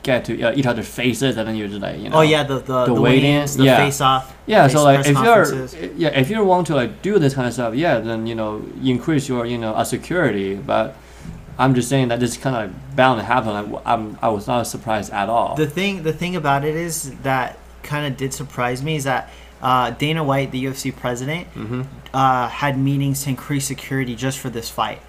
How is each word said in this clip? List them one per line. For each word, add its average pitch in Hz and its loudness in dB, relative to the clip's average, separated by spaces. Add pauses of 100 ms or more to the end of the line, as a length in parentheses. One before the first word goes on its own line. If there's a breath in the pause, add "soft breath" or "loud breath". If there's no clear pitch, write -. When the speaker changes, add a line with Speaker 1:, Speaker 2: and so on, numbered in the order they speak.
Speaker 1:
get 123 0
to, 117 -4
uh, 117 2
each 135 2
other's 110 -2
faces, 123 0
and 110 -2
then 110 -4
you're 104 -4
just, 101 -8
like, 92 -6
you 104 -8
know, 156 4
Speaker 2:
Oh, - 6
yeah, 151 4
the, 135 -2
the, 127 0
Speaker 1:
the 120 2
Speaker 2:
the 110 2
Speaker 1:
weigh-in, 127 6
Speaker 2:
weigh-ins, 143 2
the 131 6
Speaker 1:
yeah. 135 8
Speaker 2:
face-off, 135 2
Speaker 1:
Yeah, 196 6
Speaker 2:
face 135 6
Speaker 1:
so, 147 4
like, 139 8
Speaker 2:
press 139 2
Speaker 1:
if 143 6
you're, 196 6
Speaker 2:
conferences. 131 -4
Speaker 1:
yeah, 165 0
if 135 2
you 214 0
want 185 4
to, 165 0
like, 120 0
do 196 2
this 135 4
kind 127 0
of 120 -2
stuff, 117 -2
yeah, 139 2
then, 113 -4
you 117 -4
know, 107 -4 (200)
increase 131 0
your, 123 -2
you 120 -4
know, 110 -4
uh, 113 0
security. 107 -2
But 110 -2 (600 loud breath)
I'm 127 4
just 120 0
saying 135 2
that 117 0
this 120 -2
kind 131 -4
of 107 -8
bound 127 4
to 101 -6
happen. 117 0
Like, 104 -4
w-, - -10
I'm, 110 -2
I 120 0
was 101 -4
not 120 0
surprised 107 -6
at 101 -2
all. 113 0
Speaker 2:
The 147 0
thing, 185 -4
the 156 -2
thing 175 -6
about 143 0
it 156 -2
is 160 -6
that 131 -2 (240)
kinda 147 -4
did 135 -6
surprise 127 -6
me 156 -2
is 139 -4
that, 127 -2 (320 loud breath)
uh, 127 2
Dana 151 -2
White, 135 0
the 131 -6
U 135 -4
F 131 -10
C 135 -6
president, 131 -6
Speaker 1:
Mm-hmm. 117 -6 (300)
Speaker 2:
uh, 127 2
had 139 -2
meetings 139 0
to 139 -4
increase 135 -4
security 135 -4
just 131 -4
for 135 -10
this 113 -8
fight. 107 -4